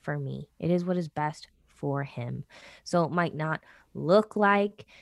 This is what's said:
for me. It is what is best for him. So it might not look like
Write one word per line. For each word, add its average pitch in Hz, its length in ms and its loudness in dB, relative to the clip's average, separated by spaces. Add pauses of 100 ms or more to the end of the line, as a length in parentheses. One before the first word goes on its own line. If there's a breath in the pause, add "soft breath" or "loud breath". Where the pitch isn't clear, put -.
for 147 160 -4
me. 135 300 -8 (100)
It 160 100 -2
is 175 160 2
what 180 120 0
is 170 100 -2
best 151 400 -6 (180)
for 139 380 -4
him. 127 400 -8 (400 loud breath)
So 175 220 2
it 139 60 -4
might 170 220 0
not 156 280 -4 (340 soft breath)
look 180 400 4
like 202 500 2 (160 loud breath)